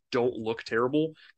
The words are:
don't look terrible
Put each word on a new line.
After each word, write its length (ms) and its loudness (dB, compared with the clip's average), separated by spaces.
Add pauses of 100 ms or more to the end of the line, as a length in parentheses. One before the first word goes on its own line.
(120)
don't 220 2
look 300 -4
terrible 500 0 (240)